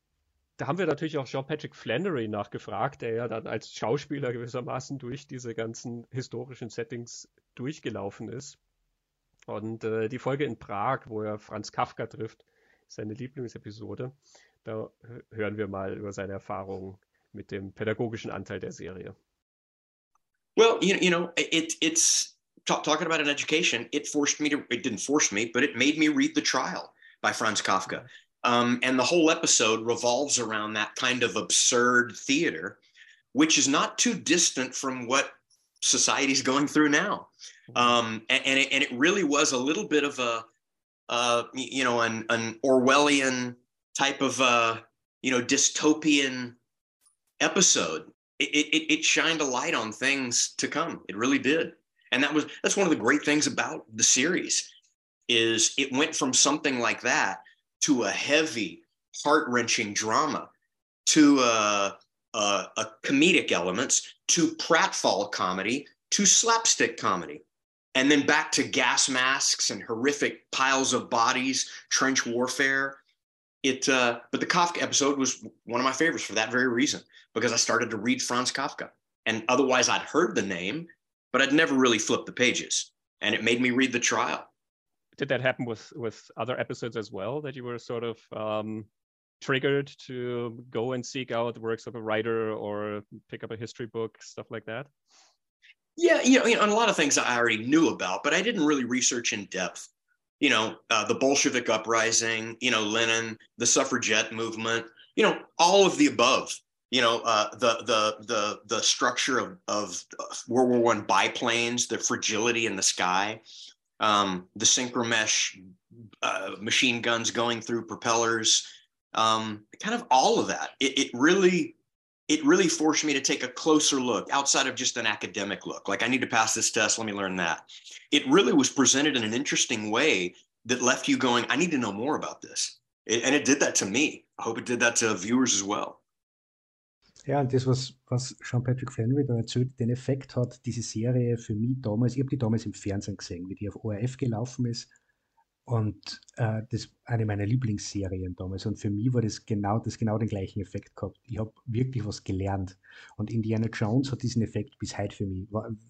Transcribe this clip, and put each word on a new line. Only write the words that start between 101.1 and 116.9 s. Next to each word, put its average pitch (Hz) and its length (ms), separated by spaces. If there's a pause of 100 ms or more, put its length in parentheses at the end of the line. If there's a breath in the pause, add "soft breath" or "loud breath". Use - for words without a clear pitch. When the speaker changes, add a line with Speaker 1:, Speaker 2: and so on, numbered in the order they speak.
Speaker 2:
Bolshevik 131 520
uprising, 113 920
you 123 100
know, 110 120
Lenin, 113 540 (220 soft breath)
the 117 80
suffragette 113 640
movement, 113 540 (300 soft breath)
you 220 80
know, 175 120 (220)
all 190 260
of 160 140
the 147 80
above. 120 500 (340)
You 127 100
know, 117 240
uh, 107 320
the, 113 280
the, 107 420
the, 104 400
the 107 140
structure - 580
of, - 280
of, 104 340 (200)
uh, - 40 (220)
World 123 240
War 123 80
One 117 240
biplanes, 117 840
the 107 100
fragility 113 680
in 101 100
the - 60
sky, 98 580 (600 loud breath)
um, 101 540
the 104 100
synchromesh, 117 960 (640)
uh, 101 380
machine 117 420